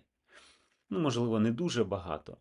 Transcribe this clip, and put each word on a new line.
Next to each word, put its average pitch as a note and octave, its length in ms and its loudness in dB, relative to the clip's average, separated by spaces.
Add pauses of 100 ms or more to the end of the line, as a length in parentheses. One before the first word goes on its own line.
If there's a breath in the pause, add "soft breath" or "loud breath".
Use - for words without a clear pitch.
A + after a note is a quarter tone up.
(920 soft breath)
Ну, F#3+ 100 -2
можливо, A#2+ 400 2
не A2+ 100 4
дуже B2 340 0
багато. F2 560 -6